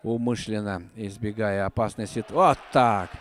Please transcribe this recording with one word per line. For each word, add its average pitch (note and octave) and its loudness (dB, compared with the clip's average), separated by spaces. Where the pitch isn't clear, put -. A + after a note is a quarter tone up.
умышленно A2 -2
избегая G#2 -2
опасной G#2+ -2
ситу-, A2 -8
вот D#3+ 6
так! A2 4